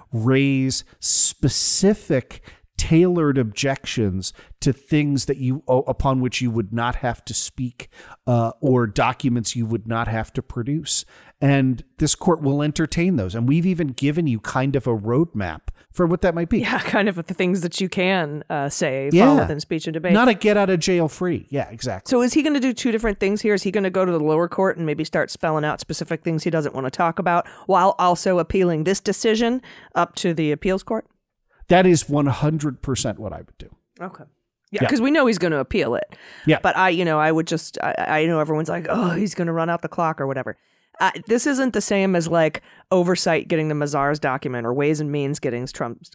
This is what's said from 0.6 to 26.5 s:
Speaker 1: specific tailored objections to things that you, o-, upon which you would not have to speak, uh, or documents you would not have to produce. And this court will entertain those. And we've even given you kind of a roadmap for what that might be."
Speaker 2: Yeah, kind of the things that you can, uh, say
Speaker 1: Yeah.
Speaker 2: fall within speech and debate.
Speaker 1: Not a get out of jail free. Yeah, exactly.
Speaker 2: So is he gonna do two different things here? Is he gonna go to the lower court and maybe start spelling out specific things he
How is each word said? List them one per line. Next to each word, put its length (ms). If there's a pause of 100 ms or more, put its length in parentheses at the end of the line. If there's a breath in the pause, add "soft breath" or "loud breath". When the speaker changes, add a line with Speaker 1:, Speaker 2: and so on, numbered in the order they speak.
Speaker 1:
specific 1000 (340 loud breath)
tailored 640
objections 920 (280 loud breath)
to 120
things 540
that 100
you, 320
o-, 140
upon 380
which 200
you 100
would 220
not 240
have 280
to 80
speak, 560 (380 loud breath)
uh, 240 (100)
or 260
documents 680
you 100
would 220
not 220
have 240
to 100
produce. 640 (360 soft breath)
And 440 (140)
this 160
court 280
will 200
entertain 540
those. 180
And 140
we've 180
even 220
given 380
you 140
kind 340
of 140
a 80
roadmap 640 (320 soft breath)
for 140
what 160
that 120
might 140
be." 120
Speaker 2:
Yeah, 200
kind 280
of 60
the 200
things 260
that 200
you 80
can, 640
uh, 200
say 420
Speaker 1:
Yeah. 140
Speaker 2:
fall 140
within 200
speech 260
and 80
debate. 180
Speaker 1:
Not 160
a 60
get 220
out 120
of 120
jail 260
free. 440
Yeah, 200
exactly. 400
Speaker 2:
So 120
is 100
he 100
gonna 180
do 120
two 180
different 300
things 200
here? 140
Is 80
he 80
gonna 200
go 140
to 60
the 100
lower 280
court 300
and 80
maybe 180
start 260
spelling 340
out 160
specific 440
things 180
he 80